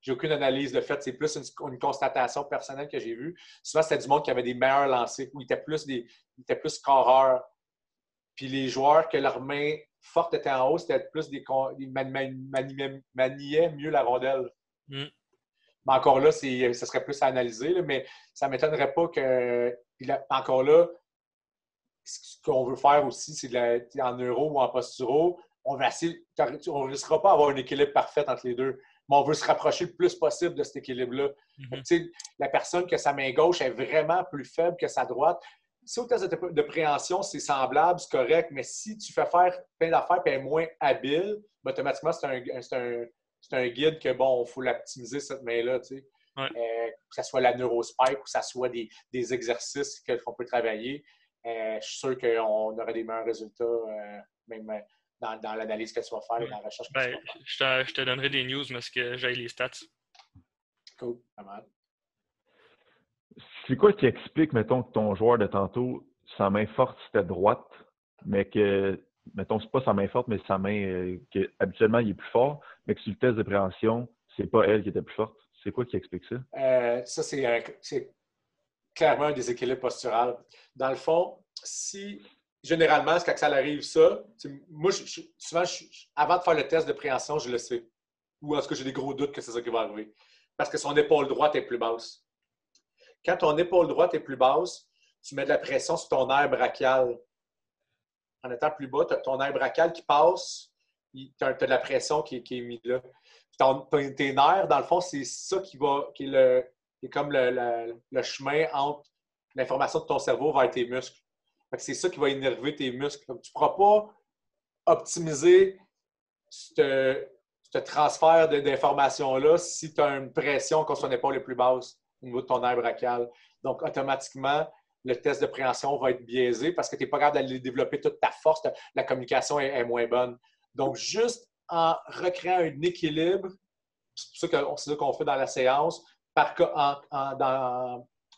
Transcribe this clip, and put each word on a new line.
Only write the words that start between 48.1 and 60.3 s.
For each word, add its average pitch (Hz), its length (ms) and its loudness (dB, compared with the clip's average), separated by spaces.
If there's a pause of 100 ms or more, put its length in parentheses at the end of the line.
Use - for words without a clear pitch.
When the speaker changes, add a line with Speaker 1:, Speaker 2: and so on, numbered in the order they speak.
Speaker 1:
ou - 40 -14
que - 80 -18
ce 123 120 -2
soit 127 280 -4
des, 117 180 -8 (240)
des 123 220 -4
exercices 120 680 -4
que, - 120 -6 (100)
qu'on 120 100 -10
peut 120 140 -10
travailler, 120 580 -4 (400)
euh, 110 380 -6
je - 40 -14
suis - 120 -12
sûr 131 200 -4
qu'on 110 600 0
aurait 113 160 -6
des 113 100 -6
meilleurs 113 220 -6
résultats, 110 380 -6
euh, 107 540 -4 (280)
même, 110 240 -14
euh, 107 80 -6 (420)
dans, 110 200 -8
dans 110 140 -8
l'analyse 110 380 -8
que 117 80 -6
tu 113 140 -10
vas 110 60 -8
faire 117 260 -4
et - 20 -10
dans 104 100 -12
la 101 60 -16
recherche 110 240 -14
que 139 60 -20
Speaker 2:
Ben, 131 120 0
Speaker 1:
tu 123 60 -6
vas - 60 -10
faire. - 260 -18
Speaker 2:
je - 140 -12
te, 131 320 0
je - 40 -14
te 135 80 -4
donnerai 135 280 -2
des 135 140 -2
news, 135 260 -6
mais 123 100 -8
ce - 100 -14
que 123 260 -6
j'ai 123 180 -4
les 120 140 -8
stats. 127 200 -6 (1300)